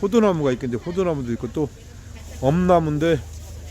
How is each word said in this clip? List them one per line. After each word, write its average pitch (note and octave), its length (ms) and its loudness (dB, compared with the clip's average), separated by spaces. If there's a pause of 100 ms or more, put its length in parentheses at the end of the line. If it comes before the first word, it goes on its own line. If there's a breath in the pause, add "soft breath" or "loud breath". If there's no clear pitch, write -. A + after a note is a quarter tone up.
호두나무가 G3 500 4
있겠는데, A#2+ 320 -2
호두나무도 E3+ 500 -2
있고, A#2 180 -6
또 D3+ 180 -2 (720)
엄나무인데, D#3+ 760 4 (520)